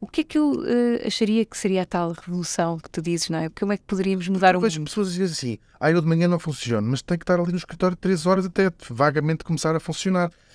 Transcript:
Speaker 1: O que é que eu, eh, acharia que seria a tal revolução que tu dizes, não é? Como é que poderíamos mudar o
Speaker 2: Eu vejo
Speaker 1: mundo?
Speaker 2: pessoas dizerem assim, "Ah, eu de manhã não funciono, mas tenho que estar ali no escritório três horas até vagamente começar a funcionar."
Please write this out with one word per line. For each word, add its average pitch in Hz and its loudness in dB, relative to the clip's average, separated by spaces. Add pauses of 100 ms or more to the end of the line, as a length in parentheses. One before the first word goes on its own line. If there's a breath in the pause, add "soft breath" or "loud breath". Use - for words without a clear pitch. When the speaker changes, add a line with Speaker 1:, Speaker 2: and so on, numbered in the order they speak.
Speaker 1:
O 202 -8
que - -2
é - -2
que - -2
eu, 285 2
eh, 240 2
acharia 214 2
que - -8
seria 185 0
a - -2
tal 175 -2
revolução 170 -4
que - -16
tu 165 -6
dizes, 170 -2
não 160 -2
é? 160 -4
Como 202 -4
é 196 0
que - -12
poderíamos 190 -2
mudar 190 6
o - 2
Speaker 2:
Eu 175 2
vejo 160 0
Speaker 1:
mundo? 151 -6
Speaker 2:
pessoas 202 -2
dizerem 180 -2
assim, 120 -6 (200 soft breath)
"Ah, 151 2
eu 170 4
de 156 0
manhã 165 4
não 175 2
funciono, 117 -2
mas 131 -2
tenho 175 -2
que - -10
estar 180 2
ali 175 0
no 180 -2
escritório 180 -2
três 185 0
horas 190 2
até 185 2 (160)
vagamente 147 0
começar 160 0
a 156 0
funcionar." 175 -2 (220 soft breath)